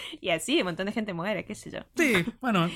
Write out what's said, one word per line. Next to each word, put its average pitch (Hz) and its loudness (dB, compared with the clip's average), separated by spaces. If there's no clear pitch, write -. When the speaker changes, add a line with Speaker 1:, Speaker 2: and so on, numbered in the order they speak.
Speaker 1:
Y 196 -2
así, 202 2
un 214 2
montón 180 -2
de 208 -2
gente 214 -2
muere, 175 -4
qué - -10
sé - -14
yo. - -10
Speaker 2:
Sí, 277 6
bueno. 190 2